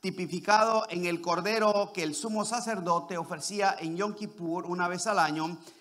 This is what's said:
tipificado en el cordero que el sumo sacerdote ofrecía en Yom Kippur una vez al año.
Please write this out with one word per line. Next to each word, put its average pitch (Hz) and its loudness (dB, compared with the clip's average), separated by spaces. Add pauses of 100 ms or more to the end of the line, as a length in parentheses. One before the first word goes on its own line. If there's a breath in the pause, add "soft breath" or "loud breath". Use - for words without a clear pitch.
tipificado 196 2
en 175 -2
el 170 -2
cordero 202 2
que 180 -4
el 156 -2
sumo 214 -2
sacerdote 185 -2
ofrecía 175 0
en 165 -4
Yom 202 -2
Kippur 170 -6
una 175 0
vez 180 -4
al 202 2
año. 156 0 (220 loud breath)